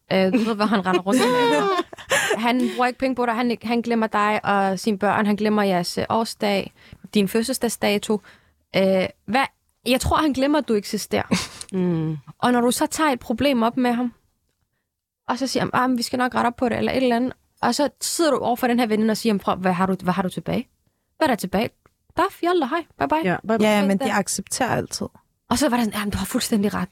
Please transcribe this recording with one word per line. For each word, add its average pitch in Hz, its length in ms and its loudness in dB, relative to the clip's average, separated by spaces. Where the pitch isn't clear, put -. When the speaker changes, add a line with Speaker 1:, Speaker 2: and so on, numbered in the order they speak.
Speaker 1:
Øh, 190 200 4
du 254 60 4
ved, 226 160 0
hvor 208 100 0
han 196 220 0
render 180 160 2
rundt 202 180 2
med. 480 420 2
Speaker 2:
<laughs> - 0 -
Speaker 1:
Han 240 400 0
bruger 247 100 2
ikke 247 120 -4
penge 262 160 -2
på 247 120 -2
dig. 226 80 0
Han, 233 280 0
han 233 200 0
glemmer 233 240 0
dig 214 380 0
og 196 340 2
sine 208 200 0
børn. 202 280 2
Han 208 100 2
glemmer 208 260 2
jeres, 180 360 0
øh, - 100 -2
årsdag, 214 640 -2
din 202 140 4
fødselsdagsdato. 220 920 -2
Øh, 190 300 2
hvad? 247 180 0
Jeg 247 140 2
tror, - 160 0
han 311 160 2
glemmer, 277 260 2
at 262 100 -2
du 226 60 0
eksisterer. - 720 -2
Speaker 3:
Mm. 160 400 0
Speaker 1:
Og 247 140 2
når 240 80 2
du 240 100 2
så 302 160 0
tager 311 240 0
et 254 100 -2
problem 254 420 0
op 240 140 0
med 247 160 0
ham, 240 200 -4
og 247 100 -4
så 262 80 -4
siger - 160 -2
han, - 100 -2
"Ah, 254 180 0
men 247 80 0
vi 233 40 -4
skal 254 160 -4
nok 247 160 -2
rette 226 140 0
op 240 80 -4
på 254 120 0
det," 220 100 -2
eller 220 140 0
et 262 100 0
eller 240 140 2
andet, 254 160 -2
og 233 120 2
så 285 140 0
sidder 320 300 0
du 247 80 2
over 233 180 0
for 254 100 0
den 240 120 2
her 247 80 2
veninde 214 260 2
og 202 40 0
siger, 208 220 0
"Prøv, 190 180 -2
hvad 185 160 0
har 185 140 0
du, 185 160 0
hvad 180 100 0
har 185 100 -2
du 180 60 -4
tilbage? 175 400 -4
Hvad 320 120 2
er 254 40 2
der 208 40 2
tilbage? 202 340 -2
Der 330 60 2
er 381 100 0
fjolder, 339 340 0
hej, 311 180 -4
bye 285 100 0
bye." 285 220 0
Speaker 3:
Ja, 170 60 0
bye 220 100 2
bye. 214 80 4
Speaker 4:
Ja, 208 140 4
ja, 196 60 2
men 196 120 2
Speaker 1:
Der. 269 60 -4
Speaker 4:
de 208 80 0
accepterer 214 560 -2
altid. - 380 -4
Speaker 1:
Og 240 80 2
så 269 100 2
var 240 80 2
der 240 80 2
sådan, 208 140 -4
"Jamen, 208 120 -4
du 190 80 -2
har 190 80 -6
fuldstændig 214 480 -2
ret." 185 180 -4